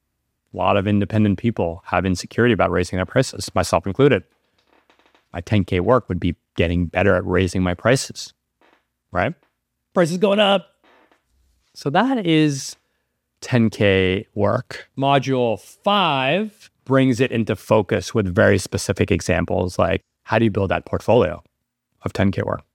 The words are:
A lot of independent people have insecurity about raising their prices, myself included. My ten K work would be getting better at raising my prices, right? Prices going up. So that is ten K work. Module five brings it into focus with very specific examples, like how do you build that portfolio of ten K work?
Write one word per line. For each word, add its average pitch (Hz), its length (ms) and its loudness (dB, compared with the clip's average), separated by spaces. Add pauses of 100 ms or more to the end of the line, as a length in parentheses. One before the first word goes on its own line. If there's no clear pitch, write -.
(520)
A 95 60 -12
lot 95 200 2
of 98 100 0
independent 104 500 2
people 90 480 -4
have 90 220 0
insecurity 110 480 0
about 90 160 2
raising 90 260 -2
their 92 80 -2
prices, - 480 -4
myself 87 320 0
included. 104 380 0 (1080)
My 90 100 -8
ten 101 220 0
K 92 160 -2
work 113 300 2
would 90 100 -4
be 85 160 -2 (200)
getting 85 320 0
better 92 260 2
at 90 100 0
raising 92 380 0
my 90 140 -2
prices, - 580 -2 (760)
right? 98 240 -2 (580)
Prices 175 240 0
going 202 220 0
up. 196 340 0 (1000)
So - 160 -6
that 220 340 0
is 156 520 0 (640)
ten 113 280 2
K 95 640 2
work. 104 640 -4
Module 131 640 0
five 180 1120 -4 (120)
brings 131 360 2
it 131 120 0
into 113 240 -2
focus 107 600 0
with 98 180 0
very 101 240 6
specific - 540 -2
examples, 92 680 -2
like 87 240 0 (220)
how 113 160 0
do 117 60 4
you 107 60 2
build 95 200 -2
that 85 140 -2
portfolio 90 580 0 (580)
of - 100 -6
ten 98 200 0
K 98 100 -6
work? - 220 -6 (120)